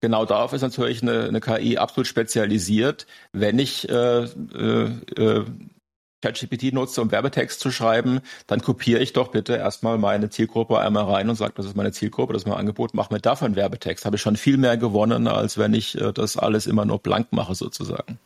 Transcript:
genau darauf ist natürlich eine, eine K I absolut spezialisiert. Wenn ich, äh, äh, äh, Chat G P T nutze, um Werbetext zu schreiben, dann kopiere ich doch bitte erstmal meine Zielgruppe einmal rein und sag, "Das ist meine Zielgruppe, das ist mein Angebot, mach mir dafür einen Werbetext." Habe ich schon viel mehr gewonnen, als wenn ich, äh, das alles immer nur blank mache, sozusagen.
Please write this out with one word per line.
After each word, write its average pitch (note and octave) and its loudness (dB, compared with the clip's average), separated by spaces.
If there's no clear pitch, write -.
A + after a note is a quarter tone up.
genau A2+ 2
darauf A2+ 0
ist C3+ -2
natürlich B2 -2
eine, A#2 0
eine G#2+ -2
K A2 0
I A#2 0
absolut B2 0
spezialisiert. G#2+ 0
Wenn G#2 2
ich, - -4
äh, A#2+ 2
äh, A2+ -2
äh, A2 2
Chat A#2 -4
G B2 -8
P C3+ -6
T B2+ -2
nutze, C3 -2
um A2+ 2
Werbetext - 0
zu C3 -2
schreiben, A#2+ 2
dann G#2+ 0
kopiere A#2 2
ich - 0
doch A#2+ 2
bitte A2 -2
erstmal A2+ -2
meine G#2 2
Zielgruppe A2+ 2
einmal G#2 2
rein G2 2
und A#2 0
sag, G#2+ -2
"Das G2 -8
ist G2+ -8
meine G2+ 0
Zielgruppe, G#2+ -2
das G#2+ -2
ist G#2 -4
mein G2 -2
Angebot, G#2+ -2
mach - -2
mir G#2+ -2
dafür C3 2
einen G#2 0
Werbetext." - -2
Habe G#2 0
ich - -2
schon G#2+ 2
viel C#3 4
mehr B2 4
gewonnen, A2+ 2
als G#2+ -2
wenn G#2+ 4
ich, A2 -2
äh, G#2 0
das A2 -2
alles G#2+ 2
immer G#2+ 2
nur G#2+ 0
blank G#2+ -2
mache, G2 -2
sozusagen. - -8